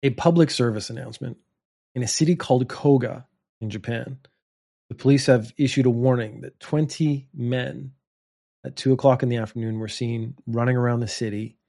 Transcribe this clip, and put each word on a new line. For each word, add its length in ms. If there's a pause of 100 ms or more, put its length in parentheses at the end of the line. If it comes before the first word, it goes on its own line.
A 80
public 400
service 380
announcement 480 (580)
in 80
a 40
city 280
called 340
Koga 560 (360)
in 80
Japan. 500 (720)
The 60
police 300
have 320
issued 280
a 60
warning 500
that 180
twenty 760
men 600 (720)
at 120
two 180
o'clock 300
in 60
the 80
afternoon 420
were 80
seen 480 (100)
running 320
around 220
the 80
city. 500 (120)